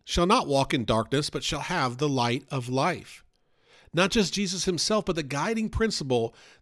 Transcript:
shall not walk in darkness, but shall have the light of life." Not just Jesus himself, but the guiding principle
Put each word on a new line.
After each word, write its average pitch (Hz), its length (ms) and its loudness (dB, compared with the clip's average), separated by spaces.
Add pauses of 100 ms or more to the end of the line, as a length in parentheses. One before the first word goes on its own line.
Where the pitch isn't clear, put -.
shall 175 220 0
not 226 200 4
walk 139 280 2
in 123 100 0
darkness, 113 460 0
but 147 120 -8
shall 151 180 -4
have 135 360 -2
the 147 120 0
light 120 420 0
of 127 180 -4
life." 131 560 -2 (680)
Not 185 160 4
just 208 240 2
Jesus 185 320 -2
himself, 190 400 0
but 180 100 -2
the 165 60 -2
guiding 180 480 -2
principle 127 640 0 (280)